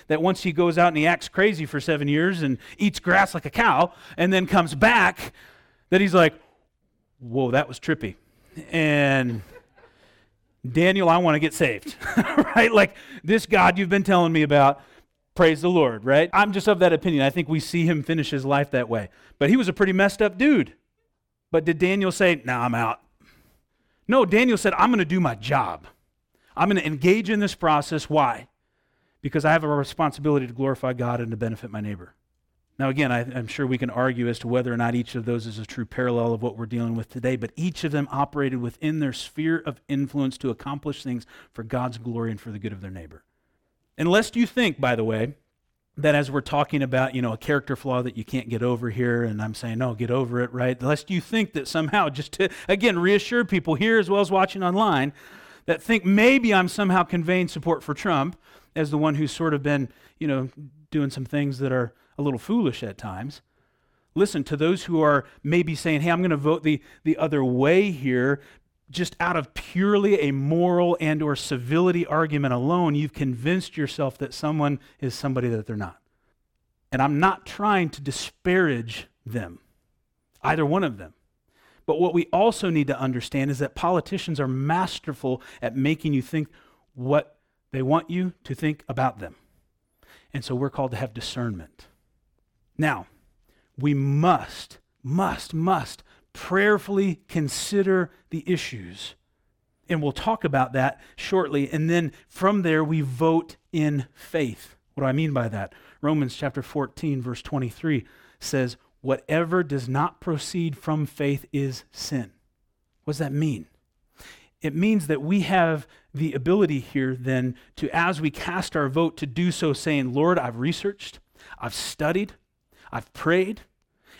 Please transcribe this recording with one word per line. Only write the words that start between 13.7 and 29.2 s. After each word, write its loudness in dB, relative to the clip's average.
you've 0
been 2
telling 4
me 4
about, 6
praise 6
the 2
Lord, 4
right? 4
I'm 4
just -2
of 4
that 6
opinion. 2
I 4
think -2
we 0
see 0
him 2
finish -2
his -2
life 0
that 0
way. -2
But 4
he 8
was 2
a -2
pretty 2
messed 2
up 2
dude. 4
But 2
did 0
Daniel 2
say, 2
"Nah, -2
I'm 0
out"? -2
No, 4
Daniel 4
said, 2
"I'm 4
gonna 2
do 2
my 2
job. -4
I'm 4
gonna 2
engage 2
in 0
this -2
process." 0
Why? 0